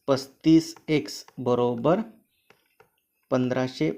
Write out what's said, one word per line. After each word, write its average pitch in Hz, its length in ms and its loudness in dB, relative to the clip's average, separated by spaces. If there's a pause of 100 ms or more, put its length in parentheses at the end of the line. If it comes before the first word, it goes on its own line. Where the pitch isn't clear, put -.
पस्तीस 160 680 2 (140)
एक्स - 360 -4 (140)
बरोबर 123 600 0 (1300)
पंधराशे 127 680 -2